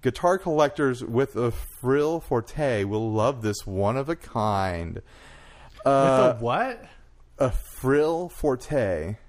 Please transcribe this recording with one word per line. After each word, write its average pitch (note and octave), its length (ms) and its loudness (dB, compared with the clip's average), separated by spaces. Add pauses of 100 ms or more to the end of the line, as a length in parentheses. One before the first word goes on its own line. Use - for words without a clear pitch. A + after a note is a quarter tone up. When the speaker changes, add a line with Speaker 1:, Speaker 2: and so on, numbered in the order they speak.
Speaker 1:
Guitar F#3 360 0
collectors D3 640 0
with B2+ 320 0
a A#2 160 0 (300)
frill D3 400 0
forte B2 640 -2
will G#2+ 260 -2
love A2+ 300 0
this G#2+ 260 -4
one G2+ 300 0
of C#3 100 -4
a E3 80 -2
kind. F#2+ 880 -4 (840)
Uh, C3+ 480 6
Speaker 2:
With A2 80 -6
a - 20 -4
what? G#3 420 -2 (520)
Speaker 1:
A C3 140 2
frill D#3 760 0
forte. A2 880 -2 (120)